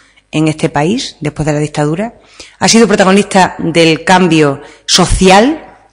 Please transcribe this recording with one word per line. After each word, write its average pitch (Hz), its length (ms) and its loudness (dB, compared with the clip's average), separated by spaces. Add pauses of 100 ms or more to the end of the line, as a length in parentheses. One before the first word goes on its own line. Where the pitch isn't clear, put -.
(320)
en 156 160 -2
este 156 200 -4
país, 175 520 -4
después 151 260 -8
de 151 60 -2
la 147 80 -4
dictadura. 156 540 -6 (440)
Ha 190 100 -2
sido 226 200 4
protagonista 190 720 2
del 165 460 0
cambio 160 560 2 (240)
social, 190 800 2 (280)